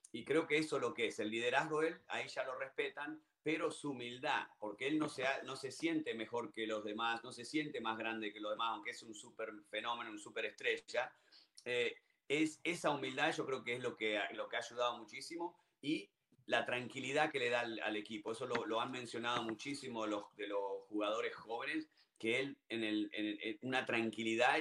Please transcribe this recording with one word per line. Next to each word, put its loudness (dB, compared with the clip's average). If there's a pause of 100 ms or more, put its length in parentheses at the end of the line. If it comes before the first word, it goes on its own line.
(120)
Y -6
creo 4
que 4
eso 2
es 0
lo 0
que 2
es, -4
el 0
liderazgo 4
de 6
él, -4
ahí -2
ya -2
lo -4
respetan, -4 (220)
pero 2
su -6
humildad, 0 (140)
porque -4
él 4
no 2
se 0
ha-, 2
no -6
se -6
siente 0
mejor -4
que -2
los 0
demás, 0
no -10
se -10
siente -2
más 0
grande -2
que -14
los -2
demás, 2
aunque -4
es -10
un -12
súper -8 (160)
fenómeno, -2
un -8
súper -4
estrella. 0 (520)
Eh, 2 (320)
es, 4
esa 0
humildad 2
yo -2
creo -2
que -2
es -4
lo -2
que, 2 (140)
lo -4
que -2
ha 0
ayudado 0
muchísimo -8 (220)
y -2 (380)
la 4
tranquilidad 2
que 0
le 4
da 4
al, -2
al 0
equipo. -4
Eso -4
lo, 0
lo 2
han -2
mencionado -2
muchísimo -4
los, 0 (120)
de -6
los -2 (280)
jugadores 0
jóvenes, -4 (300)
que 2
él -2 (100)
en 0
el, 2
en 0
el, -2
en -4
una 2
tranquilidad 4